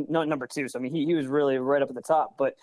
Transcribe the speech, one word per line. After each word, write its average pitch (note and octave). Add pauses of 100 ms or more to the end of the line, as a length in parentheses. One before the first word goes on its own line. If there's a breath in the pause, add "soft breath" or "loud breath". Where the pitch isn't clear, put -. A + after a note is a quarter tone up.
no, E3
number D3
two, C3+
so, A#2+
I B2
mean, C3
he, D3+
he E3+
was D3+
really C#3
right C3+
up C3+
at C3
the A#2+
top. D3+
But -